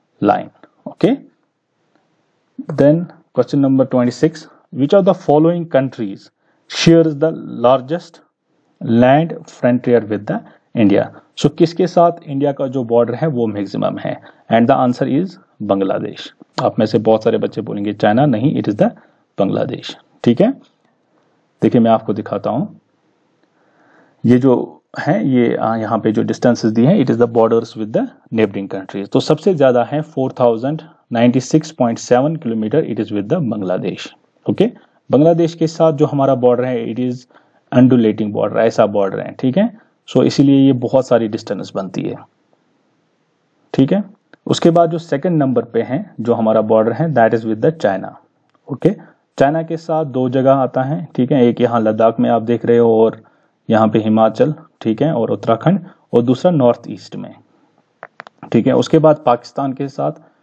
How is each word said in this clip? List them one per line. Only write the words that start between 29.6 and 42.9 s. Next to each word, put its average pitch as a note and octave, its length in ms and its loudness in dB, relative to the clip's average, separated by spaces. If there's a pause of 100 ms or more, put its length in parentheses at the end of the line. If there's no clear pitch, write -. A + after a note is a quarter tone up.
है C#3+ 200 -4
four C3 280 -6
thousand B2+ 500 -2 (320)
ninety-six B2 580 0
point A#2 280 -2
seven C#3+ 380 0
kilometer, A2+ 460 -2
it - 160 -6
is G#2 120 -6
with G2+ 160 -4
the D#3+ 120 -2 (100)
बांग्लादेश, F#2 640 -6 (360)
ओके। F#3+ 220 0 (400)
बांग्लादेश E3 420 2
के D#3+ 140 -2
साथ D#3+ 260 0
जो D3 120 2
हमारा C3+ 300 0
बॉर्डर B2 300 2
है, A#2 280 -6
it A2+ 60 -8
is B2+ 160 -4 (560)
undulating A2+ 600 4
border, G#2+ 240 -4
ऐसा A2 280 2
बॉर्डर G2+ 340 -2
है, G2 200 -12
ठीक C3 180 -2
है। A3+ 200 -2 (300)
So C3 160 2
इसीलिए C#3 420 4
ये C3+ 80 4
बहुत B2 340 -2
सारी A#2 200 2
डिस्टेंस G#2 480 -8
बनती F#2+ 260 -8
है, F#2+ 140 -8 (1600)